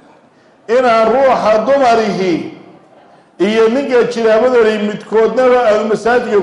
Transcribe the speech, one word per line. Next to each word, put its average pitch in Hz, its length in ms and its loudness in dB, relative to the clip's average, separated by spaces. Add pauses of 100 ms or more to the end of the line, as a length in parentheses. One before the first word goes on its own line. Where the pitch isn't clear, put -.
(680)
Inaan 226 460 2
ruuxa 226 520 2
dumarihi 220 920 -2 (840)
iyo 220 300 2
ninka 247 340 0
jinaabadoonay 220 720 0
midkoodnaba 226 840 0 (100)
aan 220 180 0
masaajidka 220 560 -2